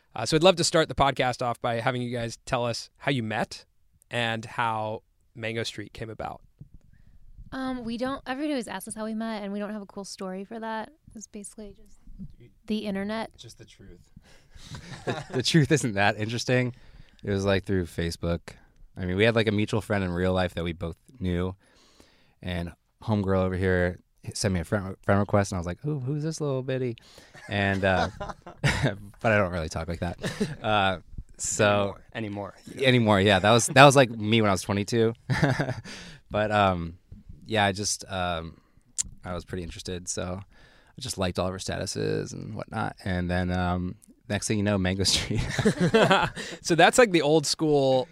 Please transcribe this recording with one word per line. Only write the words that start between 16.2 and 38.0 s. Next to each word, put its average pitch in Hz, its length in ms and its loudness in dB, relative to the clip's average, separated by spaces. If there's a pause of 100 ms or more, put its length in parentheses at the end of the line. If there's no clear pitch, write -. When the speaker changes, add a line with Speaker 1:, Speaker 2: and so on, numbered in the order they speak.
Speaker 3:
It 104 60 -4
was, 98 140 0
like, 98 200 2
through 95 220 0
Facebook. 85 540 -4 (560)
I 95 100 -6
mean, 92 100 -2
we 101 80 4
had, 113 120 4
like, 110 100 2
a 107 60 2
mutual 104 280 0
friend 101 240 -2
in 90 60 -2
real 90 220 0
life 92 220 0
that 85 100 -4
we 87 80 -4
both 82 240 -8 (220)
knew, 90 360 -2 (880)
and 87 300 -6 (300)
homegirl 95 420 2
over 92 120 -2
here 90 440 2 (340)
sent 98 180 0
me 90 80 0
a 80 40 -4
friend, 98 380 -4
friend 101 160 4
request, 101 320 2
and 95 60 -4
I 87 40 -4
was 82 60 -8
like, 87 200 -8
"Ooh, 151 120 -4
who's 143 240 -6
this 156 200 -6
little 135 200 -4
bitty?" 127 340 -4 (520)
And, 98 380 2
uh, 92 280 4
<laughs> - 40 -18
but 113 1120 -2
I 104 60 4
don't 92 120 2
really 82 200 -4
talk 82 180 -6
like 85 120 -6
that. 87 180 -4 (440)
Uh, 98 360 2 (400)
so 101 580 2 (180)
Speaker 4:
Anymore. 101 400 -8 (140)
Anymore. - 180 -4
Speaker 3:
Anymore, 113 360 6
yeah. 98 160 8
That 101 140 6
was, 117 160 6
that 135 180 10
was, 135 100 8
like, 127 140 8
me 110 320 2
when 104 80 4
I - 20 4
was 92 100 0
twenty-two. 113 520 0 (160)
<laughs> - 1000 -4
But, 104 220 0
um, 90 460 2 (480)
yeah, 107 180 2
I 101 80 4
just, 98 360 -4